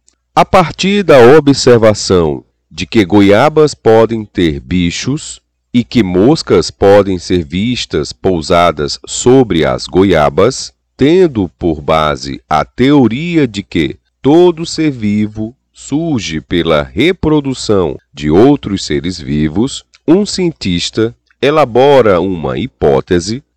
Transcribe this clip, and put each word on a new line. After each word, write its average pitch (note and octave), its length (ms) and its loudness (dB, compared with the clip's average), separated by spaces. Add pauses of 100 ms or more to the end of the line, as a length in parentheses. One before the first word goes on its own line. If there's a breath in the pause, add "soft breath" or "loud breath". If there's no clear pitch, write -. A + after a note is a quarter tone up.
(340)
a E3+ 120 2
partir F#3+ 560 0
da D#3+ 160 6 (180)
observação G#2+ 1040 2 (280)
de F2 160 -12
que A2 180 -2
goiabas G#2+ 680 2
podem A2+ 500 2
ter D#2+ 360 -2
bichos F2 840 -6 (320)
e A#2+ 100 0
que A#2+ 180 0
moscas F#2+ 680 0
podem G2 480 2
ser F2+ 260 -4
vistas F2+ 680 -6
pousadas E2+ 920 -2
sobre A2+ 600 2
as B1+ 200 -4
goiabas, E2+ 840 0 (240)
tendo C#3 600 0
por D#2 240 -4
base C#2+ 680 -2
a D2+ 160 0
teoria C#3 840 0
de G2+ 160 -10
que D#2 360 -4 (240)
todo E3 420 2
ser D#3 260 -6
vivo G#2+ 640 -4 (160)
surge B2 720 -6
pela D#2+ 420 -2
reprodução B2 1160 -2 (120)
de D2 200 -6
outros G#2+ 560 2
seres D#2 340 -6
vivos, D2+ 640 -4 (240)
um F#3+ 160 2
cientista A#2+ 880 -4 (280)
elabora B2+ 800 2
uma D#2 360 -6
hipótese E2+ 840 -2 (120)